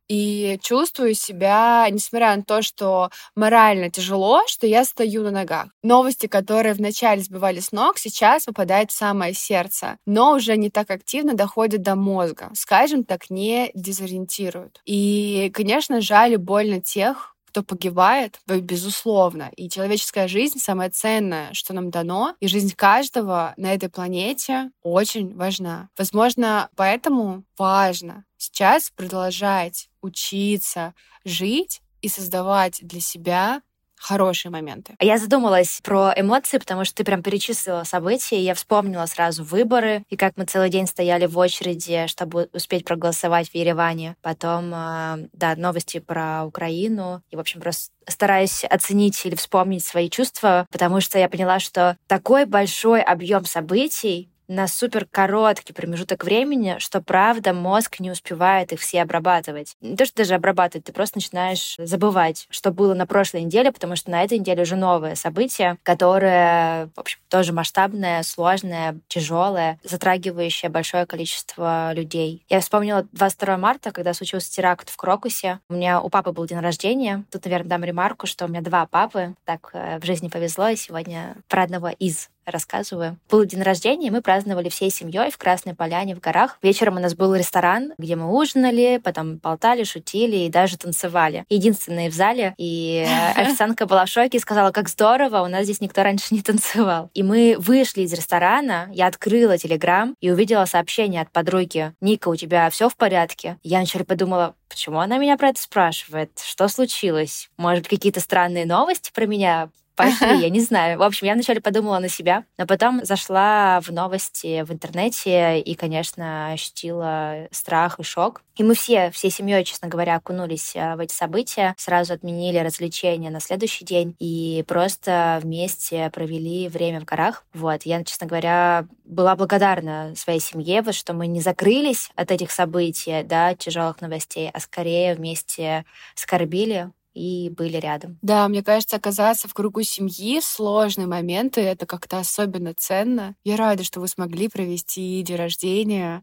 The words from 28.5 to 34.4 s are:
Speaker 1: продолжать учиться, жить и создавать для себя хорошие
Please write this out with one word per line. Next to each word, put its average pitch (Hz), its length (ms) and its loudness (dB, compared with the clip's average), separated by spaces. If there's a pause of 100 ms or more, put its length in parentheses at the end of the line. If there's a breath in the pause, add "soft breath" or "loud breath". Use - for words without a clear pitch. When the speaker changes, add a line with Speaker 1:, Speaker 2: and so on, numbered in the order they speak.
Speaker 1:
продолжать 185 960 -4 (140)
учиться, 196 880 -4 (320 soft breath)
жить 202 560 -4 (220)
и 214 60 -6
создавать 185 760 -2
для 175 180 -12
себя 180 600 -2 (380)
хорошие 190 520 0